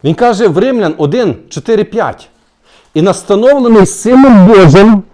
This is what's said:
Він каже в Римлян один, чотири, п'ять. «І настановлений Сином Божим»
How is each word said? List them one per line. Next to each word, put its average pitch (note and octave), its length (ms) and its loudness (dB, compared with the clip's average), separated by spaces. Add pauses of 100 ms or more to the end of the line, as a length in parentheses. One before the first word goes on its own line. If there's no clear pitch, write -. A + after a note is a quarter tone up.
Він D#3 120 -2
каже A#3 320 -2
в D#3 100 -2
Римлян G#3+ 400 -4
один, D#3 380 -4 (140)
чотири, G#3+ 340 -4
п'ять. G#3 460 -8 (640)
«І D#3 80 -4
настановлений A3 840 0
Сином B3 640 2
Божим» G3 560 4 (100)